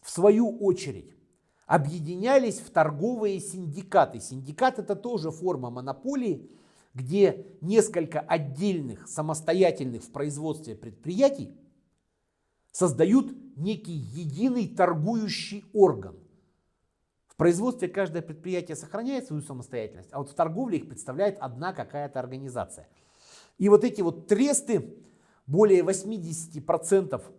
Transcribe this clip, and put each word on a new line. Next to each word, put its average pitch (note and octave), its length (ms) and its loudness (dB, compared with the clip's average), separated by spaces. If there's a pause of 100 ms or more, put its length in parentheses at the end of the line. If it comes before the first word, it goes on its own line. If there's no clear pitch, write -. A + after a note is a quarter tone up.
в - 80 -16
свою G#3+ 480 4
очередь, F3 560 -2 (520)
объединялись F3+ 920 2
в - 100 -18
торговые F#3+ 680 0
синдикаты. E3 800 0
Синдикат — D3+ 580 -4
это G3 180 -4
тоже F3+ 340 -6
форма D#3 400 -4
монополии, C#3 800 -6 (420)
где D#3 540 2 (160)
несколько E3+ 580 0
отдельных, D3+ 880 -4
самостоятельных D#3 920 0
в - 100 -20
производстве D3+ 600 -6
предприятий F3+ 840 -2 (1120)
создают F#3 640 2 (220)
некий F3 360 -6
единый D#3+ 760 -4
торгующий G3 1040 -2
орган. C#3 460 4 (1120)
В - 80 -20
производстве F3+ 520 2
каждое F3+ 320 -4
предприятие E3 560 -8
сохраняет B3 500 -8
свою D3+ 140 -6
самостоятельность, B2 720 -10
а C#3 60 -8
вот C#3 100 -6
в - 60 -20
торговле E3+ 440 -2
их B2 100 -8
представляет F#3+ 500 -4
одна C3+ 340 -8
какая-то C#3+ 480 -8
организация. B2 680 -10 (680)
И F#3+ 100 4
вот G#3 160 10
эти G#3+ 160 0
вот E3+ 260 -2
тресты, A3+ 680 2 (500)
более F#3 360 6
восьмидесяти F3+ 800 -4
процентов D#3 800 0